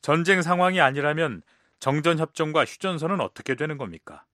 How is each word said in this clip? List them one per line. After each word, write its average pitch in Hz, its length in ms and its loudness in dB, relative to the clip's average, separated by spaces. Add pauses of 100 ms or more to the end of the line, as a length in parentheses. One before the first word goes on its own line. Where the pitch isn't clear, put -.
전쟁 170 400 2
상황이 180 400 2
아니라면 143 600 0 (380)
정전협정과 156 840 2
휴전선은 175 560 -4
어떻게 123 340 -4
되는 151 220 -6
겁니까? 85 560 -14